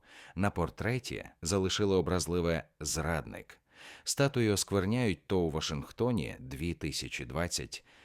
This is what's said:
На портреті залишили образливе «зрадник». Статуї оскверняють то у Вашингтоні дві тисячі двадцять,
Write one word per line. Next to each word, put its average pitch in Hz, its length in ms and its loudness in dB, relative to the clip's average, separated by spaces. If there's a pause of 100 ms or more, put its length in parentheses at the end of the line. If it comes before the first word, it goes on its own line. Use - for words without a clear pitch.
(360)
На 98 140 2
портреті 92 760 -4 (160)
залишили 95 540 2
образливе 85 680 2 (160)
«зрадник». 76 800 -4 (420)
Статуї 127 460 2
оскверняють 101 800 2
то 95 120 4
у 82 120 4
Вашингтоні 78 880 -2
дві 69 340 -4
тисячі 71 520 -6
двадцять, 69 600 -4 (200)